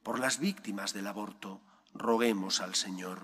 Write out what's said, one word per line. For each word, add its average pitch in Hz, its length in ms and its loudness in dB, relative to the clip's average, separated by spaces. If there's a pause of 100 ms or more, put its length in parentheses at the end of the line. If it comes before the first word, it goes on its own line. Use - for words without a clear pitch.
por 117 160 -2
las 127 220 2
víctimas 110 540 -2
del 98 140 -4
aborto, 101 540 -8 (320)
roguemos 110 680 4
al 92 140 -6
Señor. 92 480 -2